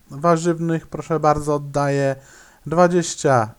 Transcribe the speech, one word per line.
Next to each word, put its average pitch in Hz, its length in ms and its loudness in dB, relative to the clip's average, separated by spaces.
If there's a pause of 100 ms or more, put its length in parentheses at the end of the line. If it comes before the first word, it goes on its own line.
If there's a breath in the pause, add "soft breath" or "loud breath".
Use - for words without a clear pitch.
(100)
warzywnych, 165 760 0
proszę 151 340 -6
bardzo, 151 340 0
oddaję. 139 600 -2 (500 soft breath)
Dwadzieścia 160 840 2 (100)